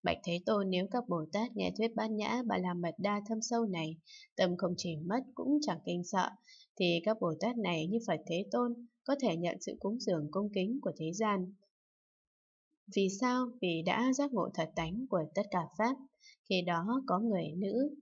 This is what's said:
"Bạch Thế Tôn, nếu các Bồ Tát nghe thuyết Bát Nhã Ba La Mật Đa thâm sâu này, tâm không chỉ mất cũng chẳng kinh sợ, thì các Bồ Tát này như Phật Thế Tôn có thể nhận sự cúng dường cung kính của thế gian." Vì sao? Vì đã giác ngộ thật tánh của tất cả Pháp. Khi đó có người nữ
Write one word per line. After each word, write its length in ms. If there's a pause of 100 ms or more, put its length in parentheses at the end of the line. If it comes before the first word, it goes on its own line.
"Bạch 200
Thế 220
Tôn, 240
nếu 220
các 160
Bồ 240
Tát 240
nghe 220
thuyết 180
Bát 160
Nhã 360
Ba 100
La 160
Mật 240
Đa 300
thâm 140
sâu 240
này, 320 (380)
tâm 220
không 200
chỉ 180
mất 280 (100)
cũng 280
chẳng 240
kinh 180
sợ, 260 (500)
thì 260
các 160
Bồ 180
Tát 180
này 300
như 200
Phật 200
Thế 240
Tôn 220 (300)
có 180
thể 160
nhận 240
sự 180
cúng 200
dường 320
cung 220
kính 280
của 160
thế 160
gian." 400 (1400)
Vì 120 (140)
sao? 260 (140)
Vì 240
đã 280
giác 200
ngộ 200
thật 220
tánh 340
của 140 (120)
tất 160
cả 100 (160)
Pháp. 180 (540)
Khi 120
đó 460
có 120
người 380
nữ 440